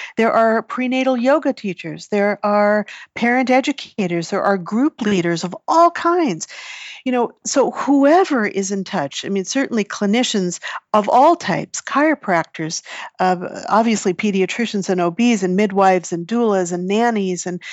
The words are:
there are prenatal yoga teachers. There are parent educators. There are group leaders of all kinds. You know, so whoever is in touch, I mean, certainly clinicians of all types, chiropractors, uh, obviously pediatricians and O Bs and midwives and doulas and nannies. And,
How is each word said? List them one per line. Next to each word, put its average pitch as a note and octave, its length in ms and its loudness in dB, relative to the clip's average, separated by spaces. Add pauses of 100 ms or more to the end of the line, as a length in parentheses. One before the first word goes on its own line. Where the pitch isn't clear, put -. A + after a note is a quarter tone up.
(180)
there A3+ 120 2
are A3+ 320 2
prenatal B3+ 540 -2
yoga C4+ 380 2
teachers. E3+ 540 -10
There G3+ 360 0
are G#3 400 2 (300)
parent A#3+ 340 0
educators. A3 800 -2
There G3+ 140 -2
are G3+ 160 2
group A3 420 -2
leaders F3 420 0
of F3+ 140 -6 (100)
all E4+ 240 6
kinds. E4+ 580 0 (580)
You B3+ 60 -2
know, B3 200 0 (140)
so - 240 2
whoever C#4+ 720 4
is G3 260 -4
in G3 140 -4
touch, D3+ 400 -6
I - 60 -6
mean, G3 160 -2
certainly A#3+ 380 -2
clinicians G3+ 760 -2 (320)
of G#3 160 2
all D4 260 6
types, - 460 -6
chiropractors, F3 1040 -2 (360)
uh, F#3 520 -2
obviously G#3+ 420 2
pediatricians G3 800 -2
and F3+ 100 0
O F3 100 2
Bs A3+ 320 2
and F3+ 140 0
midwives F#3+ 560 2
and E3+ 140 -4
doulas G3+ 480 0
and F3+ 120 -4
nannies. G3+ 600 0
And, F3+ 160 -8 (100)